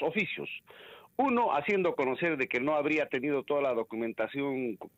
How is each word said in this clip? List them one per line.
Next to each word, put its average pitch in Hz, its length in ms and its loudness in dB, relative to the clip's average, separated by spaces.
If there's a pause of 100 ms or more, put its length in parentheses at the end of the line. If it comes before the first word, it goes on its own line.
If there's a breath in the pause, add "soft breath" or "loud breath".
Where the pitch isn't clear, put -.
oficios. 156 480 -4 (680 loud breath)
Uno, 240 380 2
haciendo 175 400 2
conocer 151 420 0
de 131 120 0
que 120 100 -2
no 147 160 2
habría 151 320 2
tenido 139 380 0
toda 143 180 2
la 135 100 2
documentación 117 1040 -2
co-, - 240 -14